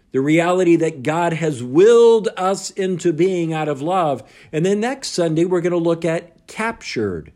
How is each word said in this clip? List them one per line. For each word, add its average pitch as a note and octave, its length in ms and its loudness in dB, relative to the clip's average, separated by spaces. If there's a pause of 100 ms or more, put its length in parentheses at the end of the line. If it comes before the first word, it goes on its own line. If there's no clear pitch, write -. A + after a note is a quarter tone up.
(120)
the C3 80 0
reality E3+ 560 2
that D#3+ 260 -2
God E3 300 -2
has D3+ 320 -4
willed A3 720 6
us F#3+ 340 -4
into F#3 420 -2
being E3+ 400 -2
out D#3 140 -4
of C#3 160 -4
love. D#3+ 400 -2 (300)
And D#3 120 -2
then G3+ 140 0
next C4 300 -6
Sunday, E3+ 360 0
we're F3+ 180 0
gonna F3 160 0
look E3+ 260 -2
at - 420 -6
captured, G#2+ 880 -8